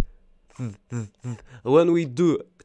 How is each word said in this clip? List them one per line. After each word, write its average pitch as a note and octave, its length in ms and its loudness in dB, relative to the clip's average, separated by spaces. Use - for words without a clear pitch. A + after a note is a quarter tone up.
When E3 280 4
we E3+ 140 0
do C#3+ 340 0